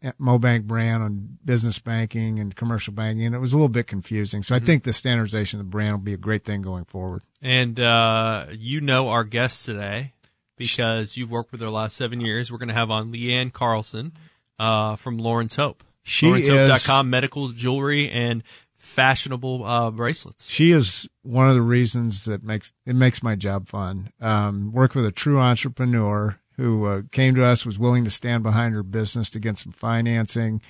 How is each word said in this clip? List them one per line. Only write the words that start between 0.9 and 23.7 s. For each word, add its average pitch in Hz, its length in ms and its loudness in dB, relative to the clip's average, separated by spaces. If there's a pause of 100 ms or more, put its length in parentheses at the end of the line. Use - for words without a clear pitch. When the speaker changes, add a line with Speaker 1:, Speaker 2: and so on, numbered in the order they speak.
Speaker 1:
on 104 400 -6
business 117 360 0
banking 113 600 -4
and 101 160 -6
commercial 113 380 -4
banking, 110 320 -4
and 117 100 -2
it 123 40 -6
was 127 160 0
a - 20 4
little 151 140 4
bit 117 160 0
confusing. 104 560 -6
So 123 120 -2
Speaker 2:
Mm-hmm. 123 100 2
Speaker 1:
I - 20 -10
think 160 160 4
the 120 100 -2
standardization 107 680 -2
of 98 60 -8
the 92 40 -10
brand 104 220 -2
will 104 120 -2
be 104 80 -4
a 95 60 -6
great 104 260 -4
thing 104 160 -4
going 92 240 -6
forward. 92 380 -8 (180)
Speaker 2:
And, 127 400 0
uh, 113 720 2
you 120 300 -6
know 131 260 2
our 113 160 2
guest 117 400 -2
today 104 480 -8 (440)
because 113 600 -2
you've 120 140 -8
worked 117 220 -6
with 120 80 -14
her 113 60 -8
the 110 60 -6
last 110 240 -4
seven 120 240 -6
years. 117 300 -4
We're 120 80 -12
gonna 117 140 -6
have 113 180 -2
on 110 220 -4
Leanne 123 400 -2
Carlson, 117 600 -2 (460)
uh, 107 380 0
from 117 220 -6
Lawrence 113 360 -2
Hope. - 300 -4 (180)
Speaker 1:
She - 240 2
Speaker 2:
Lawrence 170 220 6
Hope 135 200 8
dot 131 160 6
com, 135 220 6
Speaker 1:
is 123 40 0
Speaker 2:
medical 131 400 0
jewelry 139 600 0
and 120 320 -2 (300)
fashionable, 127 920 0
uh, 117 260 0
bracelets. 117 580 -6
Speaker 1:
She 165 240 6
is 123 360 2 (140)
one 131 260 4
of 135 60 6
the 123 80 4
reasons 117 640 0
that 104 180 -4
makes, 107 300 -8 (140)
it 127 100 0
makes 127 260 4
my 110 140 -2
job 98 320 -4
fun. 95 400 -6 (120)